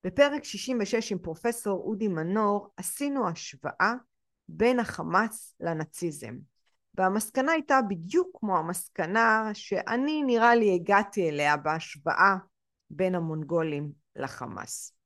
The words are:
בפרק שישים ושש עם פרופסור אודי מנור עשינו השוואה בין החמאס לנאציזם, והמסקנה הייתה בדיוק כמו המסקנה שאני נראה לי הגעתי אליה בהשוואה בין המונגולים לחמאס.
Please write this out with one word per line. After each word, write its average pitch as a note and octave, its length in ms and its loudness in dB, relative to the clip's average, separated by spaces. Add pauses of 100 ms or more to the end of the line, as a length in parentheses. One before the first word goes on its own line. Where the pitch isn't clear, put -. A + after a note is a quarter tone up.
בפרק C#4+ 360 4
שישים B3 380 -4
ושש A3 300 -2
עם F#3 80 -4
פרופסור F#3+ 640 -4
אודי G#3+ 240 -2
מנור G3+ 680 0
עשינו C#4 500 -2
השוואה E3+ 680 -2 (560)
בין A3+ 300 2
החמאס F#3 800 -2
לנאציזם, D#3 760 -6 (580)
והמסקנה G#3+ 580 0
הייתה D4+ 280 2 (100)
בדיוק G#3+ 500 -2
כמו F#3+ 180 0
המסקנה G#3 960 0
שאני C4+ 720 -2
נראה A#3 320 6
לי G#3 200 4
הגעתי G3 540 2
אליה D3 280 2
בהשוואה D#3+ 760 2 (540)
בין F#3 260 0
המונגולים D#3 760 -2 (240)
לחמאס. - 760 -10 (120)